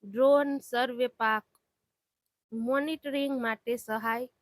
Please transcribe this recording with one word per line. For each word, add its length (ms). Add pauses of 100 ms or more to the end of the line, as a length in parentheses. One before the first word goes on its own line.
ડ્રોન 540
સર્વે, 480
પાક 380 (1080)
મોનિટરિંગ 880
માટે 360
સહાય, 520 (140)